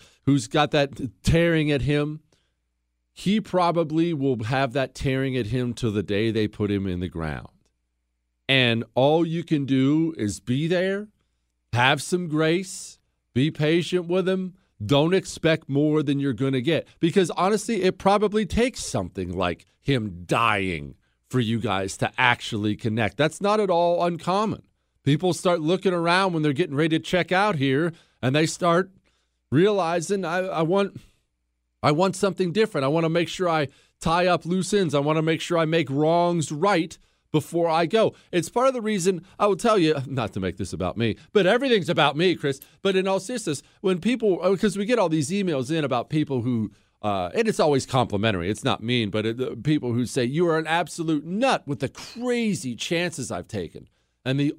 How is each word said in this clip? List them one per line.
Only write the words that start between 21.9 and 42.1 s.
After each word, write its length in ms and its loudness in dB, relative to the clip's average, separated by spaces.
to 200 -2
actually 580 0
connect. 420 -2
That's 240 -2
not 180 2
at 100 0
all 340 2
uncommon. 600 -2
People 300 2
start 260 2
looking 340 0
around 400 2
when 100 0
they're 100 2
getting 220 -2
ready 220 2
to 60 -6
check 280 -2
out 260 2
here, 360 0
and 140 0
they 100 4
start 440 0
realizing, 760 2
"I, 220 -2
I 160 -2
want, 360 0
I 80 4
want 240 2
something 360 0
different. 320 0
I 60 2
wanna 200 2
make 200 0
sure 180 -2
I 200 0
tie 260 2
up 200 2
loose 280 -2
ends. 200 2
I 60 2
wanna 220 2
make 200 0
sure 180 0
I 60 2
make 260 0
wrongs 600 2
right 460 0
before 380 0
I 180 2
go." 260 2
It's 180 -2
part 180 2
of 60 4
the 80 -6
reason, 440 0
I 80 4
will 80 2
tell 240 2
you, 160 4
not 280 -4
to 60 -8
make 180 -4
this 160 -8
about 240 -4
me, 180 0
but 140 4
everything's 420 2
about 260 2